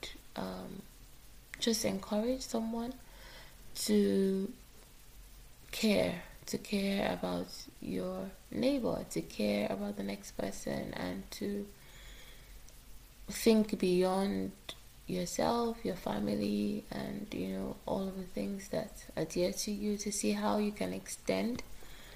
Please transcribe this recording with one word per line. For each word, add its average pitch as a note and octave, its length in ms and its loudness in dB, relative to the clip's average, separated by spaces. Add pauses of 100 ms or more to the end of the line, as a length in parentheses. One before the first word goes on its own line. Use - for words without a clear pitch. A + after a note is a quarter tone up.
(360)
um, F#3 460 -6 (800)
just A3 260 4
encourage G#3+ 560 2
someone A#3 520 -2 (840)
to G3 760 6 (1200)
care, F#3 520 6 (220)
to - 120 -4
care G3 540 2
about F3+ 360 0 (340)
your F#3 500 -4 (200)
neighbor, A#3 600 2
to - 100 -2
care G#3 480 2
about G2+ 280 -2
the G2 60 -4
next - 340 -6
person, - 560 -4
and - 380 -4
to G3+ 360 -4 (1600)
think G#3+ 480 6
beyond F#3+ 720 4 (560)
yourself, A3+ 760 2
your F#3 120 0
family, G#3 960 0
and, G3+ 400 -4
you F#3 180 -2
know, G3 260 -4 (100)
all G3 220 0
of F#3+ 100 -6
the F#3 60 -4
things G3 460 -4
that - 360 -4 (100)
are D#3+ 100 0
dear F3 260 2
to G3+ 200 -2
you, G#3 260 0
to G#3 140 -4
see G#3 200 2
how G#3 260 2
you G#3 140 4
can F#3 220 -2
extend F#3+ 720 -2 (520)